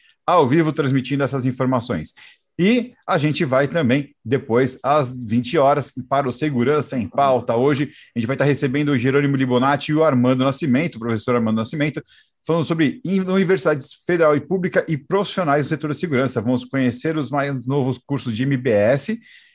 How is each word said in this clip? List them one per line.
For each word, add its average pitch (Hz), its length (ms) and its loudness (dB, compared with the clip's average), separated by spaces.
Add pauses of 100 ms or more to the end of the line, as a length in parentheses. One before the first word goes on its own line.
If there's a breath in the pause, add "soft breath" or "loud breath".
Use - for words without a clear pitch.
(280 loud breath)
ao 160 200 4
vivo 156 240 2
transmitindo 139 520 0
essas 127 200 -2
informações. 127 680 -2 (460 loud breath)
E 226 340 0 (140)
a 180 100 2
gente 151 260 0
vai 135 240 2
também, 143 560 0
depois, 123 600 0
às 127 420 0
vinte 120 320 0
horas, 143 340 2 (160)
para 135 220 0
o - 20 -2
Segurança 135 680 -2
em 98 100 -6
Pauta. 127 460 0
Hoje, 139 360 0 (240 loud breath)
a 120 40 -4
gente 110 80 -2
vai 131 100 -2
tá 139 80 2
recebendo 143 440 0
o 143 80 2
Jerônimo 135 380 2
Libonati 131 540 0
e 151 60 0
o 156 80 4
Armando 127 400 4
Nascimento, 131 540 0
o - 20 -14
professor 117 360 -2
Armando 113 200 0
Nascimento, 147 440 -4 (460 soft breath)
falando 160 200 0
sobre 160 400 0
in-, 190 160 0
universidades 185 840 0
federal 165 300 4
e 147 60 0
pública 185 460 -2
e 160 100 -2
profissionais 160 680 -2
do 123 40 -6
setor 151 220 -4
de 143 60 -6
segurança. 131 440 -2
Vamos 123 220 0
conhecer 135 540 -2
os 131 140 -4
mais 139 340 -4
novos 131 320 -2
cursos 123 380 -6
de 117 80 -2
M 139 120 0
B 127 140 -2
S, 120 480 2 (380 loud breath)